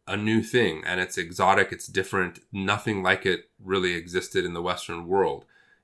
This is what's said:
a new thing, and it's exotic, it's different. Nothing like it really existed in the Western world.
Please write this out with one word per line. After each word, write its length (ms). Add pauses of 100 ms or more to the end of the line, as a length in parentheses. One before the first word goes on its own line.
a 80
new 260
thing, 420
and 160
it's 160
exotic, 540
it's 160
different. 540 (120)
Nothing 500
like 220
it 240 (140)
really 320
existed 500
in 100
the 80
Western 440
world. 380 (400)